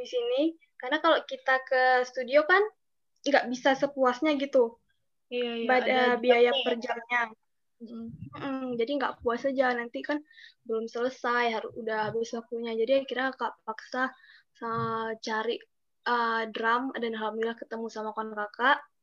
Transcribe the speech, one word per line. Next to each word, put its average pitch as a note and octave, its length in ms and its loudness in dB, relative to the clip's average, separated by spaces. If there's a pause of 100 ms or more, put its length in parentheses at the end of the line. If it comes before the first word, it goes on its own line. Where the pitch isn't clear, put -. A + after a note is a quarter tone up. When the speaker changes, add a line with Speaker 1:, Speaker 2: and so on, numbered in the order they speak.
Speaker 1:
di - 80 -12
sini. B3 320 -2 (400)
Karena C4 160 0
kalau D#4 320 4
kita C4 320 0
ke B3+ 480 4
studio C4 400 2
kan F#4+ 140 6 (580)
nggak C#4+ 320 4
bisa C4+ 240 2
sepuasnya C#4 640 2
gitu. C4 400 2 (480)
Speaker 2:
Iya, B3 220 -4 (100)
iya, A#3 80 -2
Speaker 1:
Bad-, B3+ 160 4
Speaker 2:
ada B3+ 160 2
Speaker 1:
eh, B3 160 4
biaya A#3+ 320 6
Speaker 2:
jamnya B3+ 80 2
ya, B3 80 -2
Speaker 1:
per A#3+ 80 0
Speaker 2:
Kak? A#3 80 -4
Speaker 1:
jamnya. A#3+ 400 -2 (640)
Speaker 2:
Mm-mm. A3+ 200 -14 (280)
Speaker 1:
Mm-mm, C4+ 300 -6 (180)
jadi A#3 160 0
nggak - 240 -2
puas A#3+ 240 -2
aja, C4 320 2
nanti A#3+ 240 -8
kan D4 240 -4 (400)
belum A3+ 240 -4
selesai, A#3+ 640 -2
harus - 240 -6
udah A3 320 -4
habis A3+ 240 -4
waktunya. A#3 400 -6
Jadi C4 320 2
akhirnya C4 240 -4
kakak - 320 -8
paksa, B3+ 480 -6 (560)
eh, A3+ 440 -4 (120)
cari, A3+ 400 -4 (480)
eh, A3+ 400 0
drum, A#3 480 0
dan A#3 160 -4
alhamdulillah A3 480 -4
ketemu A3+ 320 -8
sama A3 240 -6
kawan A3 160 -8
kakak. A3+ 480 0 (220)